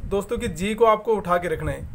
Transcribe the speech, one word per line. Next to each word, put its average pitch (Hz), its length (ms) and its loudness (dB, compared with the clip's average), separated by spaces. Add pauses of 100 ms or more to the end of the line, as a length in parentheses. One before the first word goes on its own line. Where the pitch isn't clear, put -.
दोस्तों 196 280 -2
कि 226 120 -4
जी 185 260 -2
को 233 100 4
आपको 220 300 4
उठा 175 220 2
के 175 100 -4
रखना 151 240 -4
है, 139 240 -8